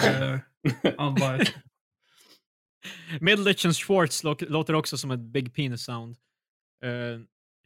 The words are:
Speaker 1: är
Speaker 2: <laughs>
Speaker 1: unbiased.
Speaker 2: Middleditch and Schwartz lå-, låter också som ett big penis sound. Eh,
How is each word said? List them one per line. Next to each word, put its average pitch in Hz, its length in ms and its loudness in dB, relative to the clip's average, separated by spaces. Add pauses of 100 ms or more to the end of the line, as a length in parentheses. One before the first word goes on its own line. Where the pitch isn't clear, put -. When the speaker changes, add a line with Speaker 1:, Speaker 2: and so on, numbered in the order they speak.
Speaker 1:
är 135 340 0 (560)
Speaker 2:
<laughs> - 0 -
Speaker 1:
unbiased. 135 500 2 (1700)
Speaker 2:
Middleditch 196 440 4
and 170 100 4
Schwartz 185 480 2
lå-, 151 140 0 (120)
låter 156 260 0
också 151 220 -2
som 131 140 -6
ett 127 80 -4
big 123 360 -6
penis 127 280 -4
sound. 117 320 -12 (680)
Eh, 120 340 -6 (460)